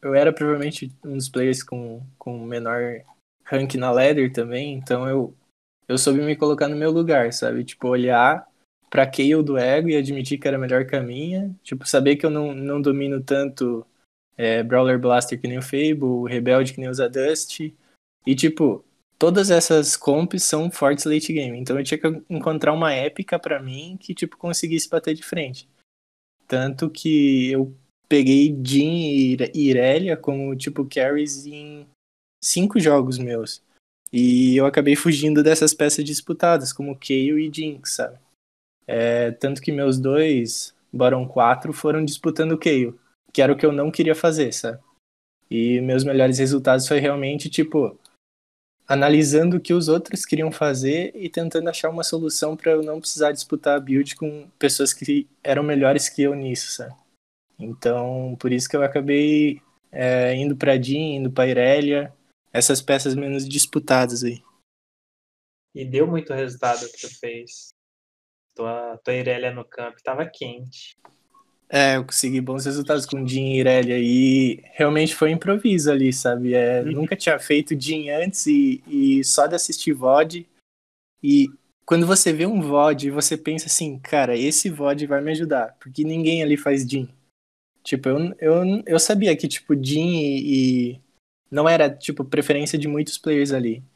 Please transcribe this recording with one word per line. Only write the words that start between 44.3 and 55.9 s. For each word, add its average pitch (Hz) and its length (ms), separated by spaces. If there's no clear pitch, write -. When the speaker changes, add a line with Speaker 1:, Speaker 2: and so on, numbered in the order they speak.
Speaker 1:
sabe? 120 260
E 120 300
meus 131 240
melhores 131 340
resultados 131 480
foi 147 120
realmente, 143 500
tipo, 151 500
analisando 151 680
o 170 40
que - 120
os 170 140
outros 175 380
queriam 160 260
fazer 143 640
e 190 140
tentando 165 400
achar 165 200
uma 165 140
solução 156 540
pra 165 140
eu 156 100
não 156 180
precisar 151 320
disputar 143 460
a - 20
build 139 360
com 151 420
pessoas 135 360
que 143 340
eram 139 180
melhores 139 480